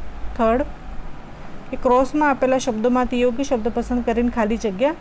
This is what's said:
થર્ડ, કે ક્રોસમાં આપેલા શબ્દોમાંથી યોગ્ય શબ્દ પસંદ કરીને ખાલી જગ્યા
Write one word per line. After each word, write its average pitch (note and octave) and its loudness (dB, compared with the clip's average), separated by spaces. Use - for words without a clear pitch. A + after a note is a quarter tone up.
થર્ડ, A#3+ 2
કે - -6
ક્રોસમાં C4+ 4
આપેલા C4 2
શબ્દોમાંથી B3 0
યોગ્ય B3 2
શબ્દ A#3+ 0
પસંદ A#3+ -2
કરીને A#3+ 2
ખાલી A3+ 0
જગ્યા A3+ 0